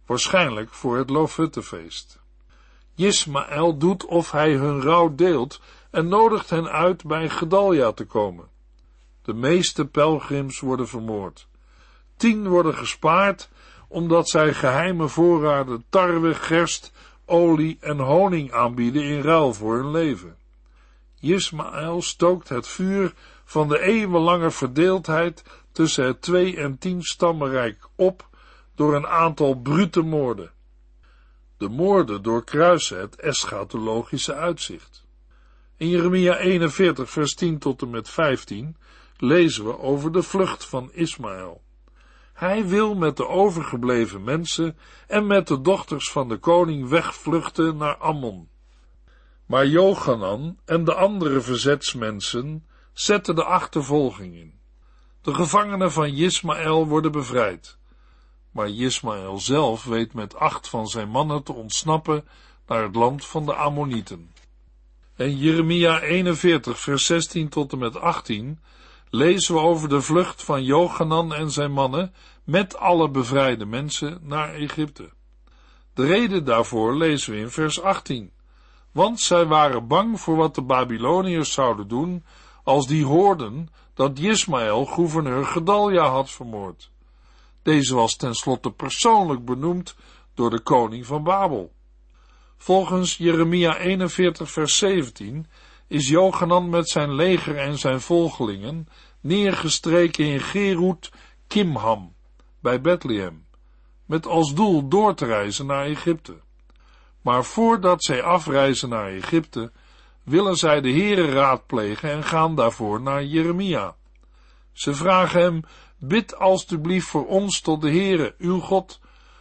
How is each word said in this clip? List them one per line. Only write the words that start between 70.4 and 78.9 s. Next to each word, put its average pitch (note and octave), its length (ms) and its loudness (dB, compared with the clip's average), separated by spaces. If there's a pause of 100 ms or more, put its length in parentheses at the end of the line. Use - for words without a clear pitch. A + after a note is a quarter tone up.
van C3+ 200 -2
Jochanan D#3+ 720 2
en D3+ 180 -4
zijn C#3+ 200 -2
mannen C#3 420 -2 (300)
met F#3 340 -2
alle E3 320 4
bevrijde C3 560 0
mensen D3 560 -8
naar D3+ 320 -6
Egypte. D3 560 -8 (840)
De B2+ 120 0
reden F#3+ 400 2
daarvoor A#2 500 2
lezen D3+ 380 -2
we G#2+ 60 -6
in A2+ 100 -8
vers D#3 320 -4
achttien. C#3 500 -4 (600)